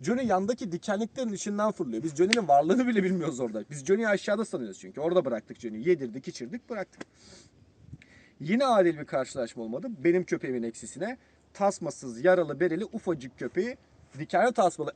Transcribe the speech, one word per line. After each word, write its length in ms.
Johnny 260
yandaki 460
dikenliklerin 600
içinden 400
fırlıyor. 300
Biz 140
Johnny'nin 320
varlığını 400
bile 140
bilmiyoruz 380
orada. 300
Biz 140
Johnny'yi 240
aşağıda 360
sanıyoruz 340
çünkü. 220
Orada 240
bıraktık 360
Johnny'yi. 280
Yedirdik, 400
içirdik, 420
bıraktık. 320
Yine 260
adil 320
bir 60
karşılaşma 580
olmadı. 240
Benim 200
köpeğimin 380
eksisine 560
tasmasız, 720
yaralı, 360
bereli, 240
ufacık 540
köpeği 380
dikenli 340
tasmalı 440